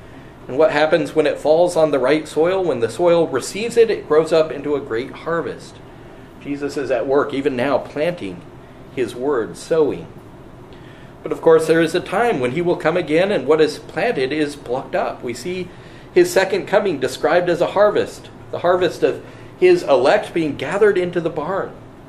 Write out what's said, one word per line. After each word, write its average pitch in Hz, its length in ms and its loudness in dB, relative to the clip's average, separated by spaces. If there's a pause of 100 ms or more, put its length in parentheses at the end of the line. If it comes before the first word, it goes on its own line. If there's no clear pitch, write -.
(480)
And 127 80 -6
what 156 160 6
happens 151 420 0
when 151 120 2
it 143 120 -2
falls 165 380 2
on 156 140 2
the 139 80 2
right 147 280 2
soil? 180 380 0
When 135 160 -2
the 113 80 0
soil 170 400 2
receives 196 480 -4
it, 226 140 6
it - 180 -6
grows 160 240 2
up 160 180 2
into 143 240 -4
a 139 60 -2
great 131 300 -6
harvest. 151 640 -8 (640)
Jesus 143 380 -6
is 127 120 -6
at 120 160 0
work 139 280 2
even 139 200 -2
now 127 220 0
planting 113 640 -4 (560)
his 120 180 -4
word, 120 440 -4
sowing. 123 480 0 (1160)
But 160 100 -8
of 143 100 -8
course, 160 240 6
there 165 160 4
is 160 120 0
a 180 60 0
time 202 400 -2
when 123 120 0
he 160 100 -2
will 170 140 0
come 160 200 -2
again, 175 340 0
and 151 160 -2
what 156 140 4
is 151 180 2
planted 151 540 -4
is 147 240 -2
plucked 127 380 -6
up. 180 280 -4
We 123 120 -6
see 180 340 -8 (460)
his 180 180 6
second 190 340 0
coming 196 320 0
described 156 520 0
as 165 100 0
a 165 120 0
harvest, 185 580 0 (200)
the 131 100 -6
harvest 175 420 2
of 131 200 0 (360)
his 180 240 6
elect 139 500 2
being 156 240 -2
gathered 185 400 0
into 175 240 -2
the 165 80 -4
barn. 160 440 -6 (360)